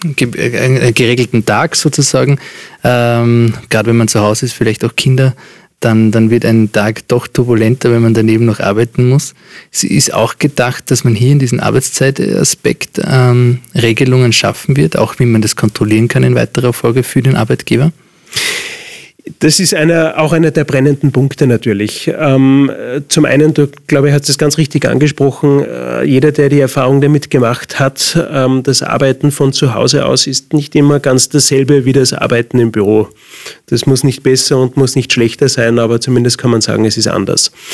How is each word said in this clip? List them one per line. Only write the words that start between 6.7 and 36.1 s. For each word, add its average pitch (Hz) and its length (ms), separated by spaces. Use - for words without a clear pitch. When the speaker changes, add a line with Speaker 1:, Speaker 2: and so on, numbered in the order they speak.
Speaker 1:
Tag 107 360
doch 120 200
turbulenter, 120 640
wenn 117 120
man 113 100
daneben 110 320
noch 110 140
arbeiten 113 500
muss. 139 240
Es - 120
ist - 300
auch 113 240
gedacht, 127 540
dass 131 120
man 120 120
hier 123 160
in 147 80
diesem 123 200
Arbeitszeitaspekt, - 1400
ähm, 123 560
Regelungen 123 580
schaffen - 460
wird, 156 200
auch - 200
wie 127 80
man 113 160
das 104 140
kontrollieren 107 520
kann 131 160
in 127 120
weiterer 120 380
Folge 120 280
für 123 220
den 131 120
Arbeitgeber. 120 560
Speaker 2:
Das 151 200
ist 185 140
einer, 160 460
auch 156 140
einer 160 180
der 151 120
brennenden 139 480
Punkte 135 360
natürlich. 107 720
Ähm, 135 500
äh, 123 380
zum 151 180
einen, 143 280
du, 143 140
glaube 143 200
ich, 143 60
hast 143 160
es - 80
ganz 147 200
richtig 151 300
angesprochen, 139 760
äh, 120 400
jeder, 135 280
der 143 180
die 143 100
Erfahrung 135 420
damit 147 280
gemacht 123 500
hat, 135 380
ähm, 131 320
das 131 180
Arbeiten 131 500
von 139 220
zu 131 200
Hause 127 320
aus 131 220
ist - 260
nicht 147 220
immer 143 240
ganz 131 300
dasselbe 135 560
wie 131 80
das 131 200
Arbeiten - 460
im 117 120
Büro. 107 380
Das 120 180
muss 135 180
nicht 135 200
besser 131 360
und 127 160
muss 135 200
nicht 127 180
schlechter 120 360
sein, 117 300
aber 113 220
zumindest 120 360